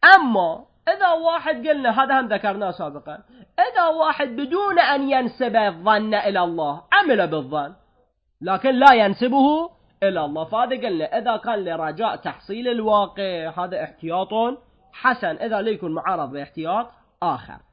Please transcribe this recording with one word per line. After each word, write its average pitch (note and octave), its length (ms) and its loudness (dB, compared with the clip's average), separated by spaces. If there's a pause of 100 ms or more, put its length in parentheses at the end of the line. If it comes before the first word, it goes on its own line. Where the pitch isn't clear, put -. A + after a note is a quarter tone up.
(180)
أما G3+ 480 0 (240)
إذا F4 240 2
واحد، D#4+ 560 -2
قلنا C4 340 2
هذا C4+ 180 2
هم A#3+ 80 -6
ذكرناه G3+ 420 -2
سابقاً، D3+ 520 -12 (360)
إذا F#4 280 2
واحد D#4 420 0
بدون E4 500 -2
أن C#4 320 2
ينسب B3 460 -2
الظن G#3+ 580 0
إلى G3 300 0
الله D#3+ 380 -4 (100)
عمل C#4+ 340 4
بالظن D3+ 480 -6 (680)
لكن F#3+ 340 0
لا C4 200 8
ينسبه C4+ 760 2 (320)
إلى F#3 220 0
الله، D3+ 200 -4
فهذا A#3 320 -2
قلنا F#3+ 280 -4
إذا A3 320 -2
كان G#3+ 280 -4
لرجاء D#3+ 520 -4
تحصيل A3 520 -10
الواقع G3 960 -2
هذا E3+ 200 -6
احتياط F#3+ 760 -4 (340)
حسن، A#3+ 440 -2
إذا G#3+ 260 -4
ليكن G3+ 280 -4
معارض D#3+ 400 -4
باحتياط D#3+ 600 -6 (320)
آخر D3 360 -6 (140)